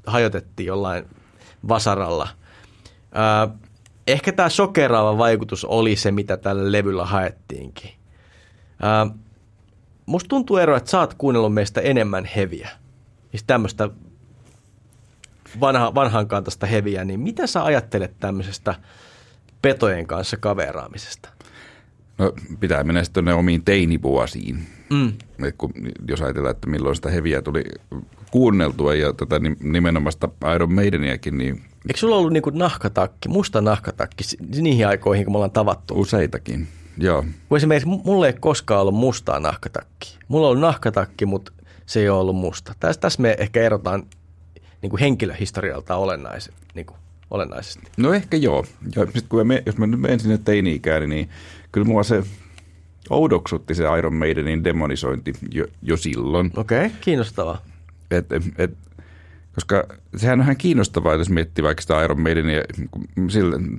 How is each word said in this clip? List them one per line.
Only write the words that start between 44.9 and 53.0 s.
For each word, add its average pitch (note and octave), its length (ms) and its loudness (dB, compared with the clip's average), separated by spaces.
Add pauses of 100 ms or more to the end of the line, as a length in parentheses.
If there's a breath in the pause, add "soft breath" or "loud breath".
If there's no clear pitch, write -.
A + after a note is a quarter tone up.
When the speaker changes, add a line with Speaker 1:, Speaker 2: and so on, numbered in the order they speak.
Speaker 1:
henkilöhistorialta F#2+ 920 -2
olennais-, E2 560 -6 (220)
niinku E2 200 -14 (380)
olennaisesti. - 500 -8 (160)
Speaker 2:
No C3 160 4
ehkä F#3+ 240 0
joo. E2+ 280 2 (300)
Ja G2+ 180 2
sit A#2 160 -4
kun A2+ 100 2
mä A2+ 40 4
me-, B2+ 220 2
jos G#2+ 120 -2
mä A2 100 2
nyt A#2+ 120 0
menen C3 200 0
sinne A2 180 2
teini-ikääni, E2 720 0
niin D2+ 220 -4 (420 loud breath)
kyllä G#2 160 2
mua A2 160 4
se G#2 200 2 (840 loud breath)